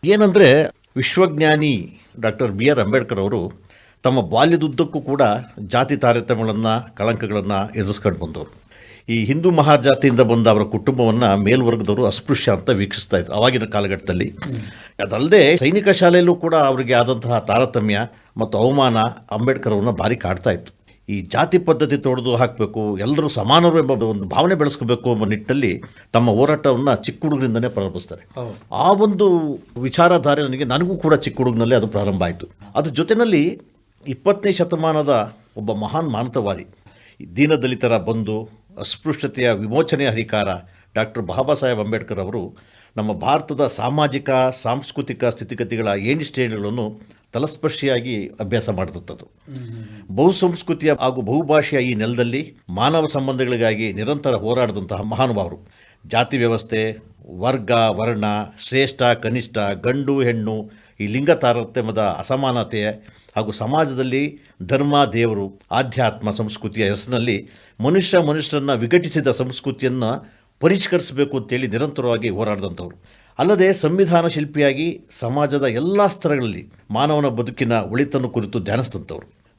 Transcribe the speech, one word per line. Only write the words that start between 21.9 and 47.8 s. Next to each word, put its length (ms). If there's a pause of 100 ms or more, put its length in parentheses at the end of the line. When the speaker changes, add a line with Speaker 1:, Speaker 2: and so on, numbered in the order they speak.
Speaker 1:
ತೊಡೆದು 380
ಹಾಕ್ಬೇಕು, 640
ಎಲ್ಲರೂ 300
ಸಮಾನರು 520
ಎಂಬ 120
ಒಂದು 340
ಭಾವನೆ 300
ಬೆಳೆಸ್ಕೋಬೇಕು 580
ಎಂಬ 120
ನಿಟ್ಟಿನಲ್ಲಿ 560 (300)
ತಮ್ಮ 180
ಹೋರಾಟವನ್ನ 640
ಚಿಕ್ಕ 280
ಹುಡುಗರಿಂದನೇ 480
ಪ್ರಾರಂಭಿಸ್ತಾರೆ. 720
Speaker 2:
ಹೌದು. 340
Speaker 1:
ಆ 160
ಒಂದು 680 (180)
ವಿಚಾರಧಾರೆ 640
ನನಗೆ, 200
ನನಗೂ 340
ಕೂಡ 160
ಚಿಕ್ಕ 240
ಹುಡುಗನಲ್ಲೇ 380
ಅದು 120
ಪ್ರಾರಂಭ 360
ಆಯ್ತು. 240 (280)
ಅದ್ರ 160
ಜೊತೆನಲ್ಲಿ 680 (480)
ಇಪ್ಪತ್ತನೇ 460
ಶತಮಾನದ 800 (240)
ಒಬ್ಬ 160
ಮಹಾನ್ 360
ಮಾನವತಾವಾದಿ, 560 (680)
ದೀನದಲಿತರ 640
ಬಂಧು, 680 (140)
ಅಸ್ಪೃಶ್ಯತೆಯ 720
ವಿಮೋಚನೆಯ 580
ಹರಿಕಾರ 380 (480)
ಡಾಕ್ಟರ್ 280
ಬಾಬಾ 300
ಸಾಹೇಬ್ 260
ಅಂಬೇಡ್ಕರ್ 400
ಅವರು 380 (400)
ನಮ್ಮ 160
ಭಾರತದ 540
ಸಾಮಾಜಿಕ, 640 (320)
ಸಾಂಸ್ಕೃತಿಕ 640
ಸ್ಥಿತಿಗತಿಗಳ 640
ಏಣಿಶ್ರೇಣಿಗಳನ್ನು 1120 (320)
ತಲಸ್ಪರ್ಶಿಯಾಗಿ 920 (120)